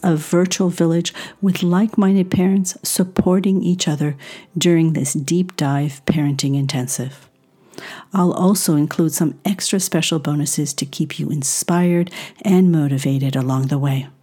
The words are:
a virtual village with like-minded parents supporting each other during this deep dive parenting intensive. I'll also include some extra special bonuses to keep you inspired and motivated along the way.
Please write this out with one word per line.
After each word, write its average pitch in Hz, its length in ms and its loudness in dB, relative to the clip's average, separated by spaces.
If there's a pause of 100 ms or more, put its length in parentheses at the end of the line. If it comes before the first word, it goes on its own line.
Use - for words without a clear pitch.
a 170 140 2
virtual 180 520 0
village 170 440 0 (280)
with 185 220 0
like-minded 196 680 2
parents 190 540 0
supporting 185 800 0
each 180 240 0
other 147 300 -2 (380)
during 165 380 4
this 147 200 -2
deep 170 420 -2
dive 143 500 -2
parenting 143 500 0
intensive. 135 720 -4 (840)
I'll 180 220 2
also 185 420 2
include 151 380 0
some 147 320 -2
extra 196 340 -2
special 165 400 -2
bonuses 147 540 -2
to - 120 -6
keep 147 340 -6
you 147 100 -4
inspired 175 840 0 (300)
and 185 300 6
motivated 135 640 0
along 131 320 0
the 139 100 0
way. 135 300 -2 (160)